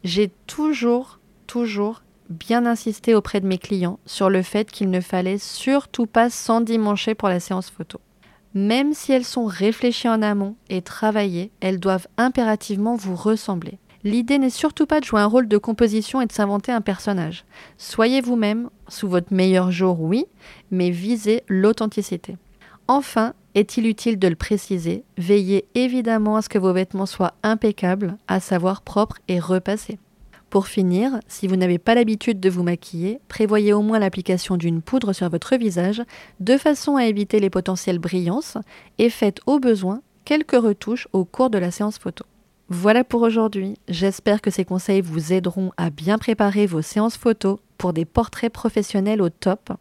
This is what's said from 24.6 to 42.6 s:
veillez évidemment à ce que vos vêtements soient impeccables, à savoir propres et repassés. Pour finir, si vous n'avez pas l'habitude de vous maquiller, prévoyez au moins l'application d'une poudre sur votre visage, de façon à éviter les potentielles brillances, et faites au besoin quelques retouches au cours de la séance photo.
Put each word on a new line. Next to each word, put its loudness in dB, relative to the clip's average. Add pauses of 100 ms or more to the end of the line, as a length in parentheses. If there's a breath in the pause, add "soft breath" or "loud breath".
veillez 2
évidemment 0
à 0
ce -8
que -2
vos 2
vêtements -2
soient -2
impeccables, 0 (120)
à 0
savoir -2
propres -2 (120)
et 0
repassés. -2 (500 soft breath)
Pour 0
finir, 0
si -8
vous 0
n'avez 2
pas 2
l'habitude 2
de 2
vous 0
maquiller, -4
prévoyez 2
au 2
moins 0
l'application 0
d'une 0
poudre -2
sur -2
votre 0
visage, 0 (380 loud breath)
de 4
façon 2
à 2
éviter 2
les 2
potentielles -2
brillances, -2 (400 loud breath)
et 4
faites -2
au 2
besoin 0 (240)
quelques 0
retouches 0
au 0
cours 0
de 0
la -2
séance -6
photo. -12 (460)